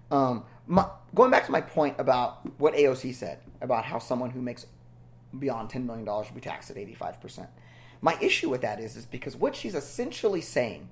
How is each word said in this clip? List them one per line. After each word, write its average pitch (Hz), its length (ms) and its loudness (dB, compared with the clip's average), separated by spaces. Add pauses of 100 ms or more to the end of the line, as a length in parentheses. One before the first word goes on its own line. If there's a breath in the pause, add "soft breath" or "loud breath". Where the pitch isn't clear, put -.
Um, 127 340 2 (240 loud breath)
my, 180 200 4 (280)
going 247 160 8
back - 140 6
to 269 60 -6
my - 100 4
point - 380 0
about 123 600 0
what 151 160 6
A 143 120 8
O 131 80 4
C 123 180 -4
said 85 260 -8 (220)
about 120 240 0
how 117 140 -4
someone 123 320 -4
who 127 100 -8
makes 120 240 -8 (760)
beyond 117 300 -2
ten 131 160 -4
million 113 180 -6
dollars 107 220 -2
should - 100 -14
be 107 60 -14
taxed - 280 -10
at - 80 -12
eighty-five 101 440 -10
percent. - 260 -14 (540 loud breath)
My 160 180 4
issue - 300 2
with 127 120 0
that 107 200 -2
is, 110 160 -8
is 113 80 -12
because - 320 -10
what 269 180 0
she's 202 200 -6
essentially 185 680 -2
saying 104 500 -2